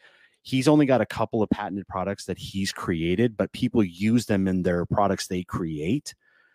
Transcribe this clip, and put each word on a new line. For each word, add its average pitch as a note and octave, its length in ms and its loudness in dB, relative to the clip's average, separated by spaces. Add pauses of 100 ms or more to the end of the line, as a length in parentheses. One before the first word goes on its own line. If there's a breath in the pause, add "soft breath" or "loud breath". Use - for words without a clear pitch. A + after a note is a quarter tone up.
(420)
he's C3 260 0
only D3+ 180 6
got B2+ 160 4
a - 40 0
couple A2 360 -2
of G2 80 0
patented G2 380 -4
products G2 380 -6
that F2+ 120 -6
he's - 340 -6
created, F2+ 640 0
but - 160 -2
people A#2 320 2
use G#2 420 0
them F#2+ 220 2
in F#2 160 0
their F2 220 0
products G2 420 0
they F2+ 160 -4
create. E2 720 -4 (400)